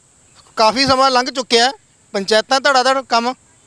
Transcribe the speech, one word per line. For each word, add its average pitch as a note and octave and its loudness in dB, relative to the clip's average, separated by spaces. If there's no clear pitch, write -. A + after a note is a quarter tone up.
ਕਾਫੀ A3+ 0
ਸਮਾਂ C4 2
ਲੰਘ B3+ 0
ਚੁੱਕਿਆ A#3+ 0
ਹੈ, C4 0
ਪੰਚਾਇਤਾਂ G#3+ -2
ਧੜਾਧੜ C4 0
ਕੰਮ A#3+ -2